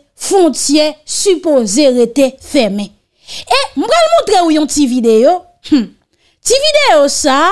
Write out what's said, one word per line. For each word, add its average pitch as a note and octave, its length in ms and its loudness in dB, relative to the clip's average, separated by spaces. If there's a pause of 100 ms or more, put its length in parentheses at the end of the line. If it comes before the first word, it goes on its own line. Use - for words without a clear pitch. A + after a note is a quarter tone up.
(180)
fwontyè D4+ 720 0 (160)
sipoze C#4+ 880 0
rete B3 380 0 (100)
fèmen. G#3 480 -4
E, - 720 -8 (180)
m D#4 80 -2
pral D#5+ 300 2
montre G#4+ 260 2
ou D#4+ 140 2
yon D4+ 140 -2
ti C#4+ 200 0
videyo. A#3 460 2 (340)
Hmm. A#3 220 -2 (520)
Ti B4 220 0
videyo C5 460 2
sa, C4+ 260 -2 (140)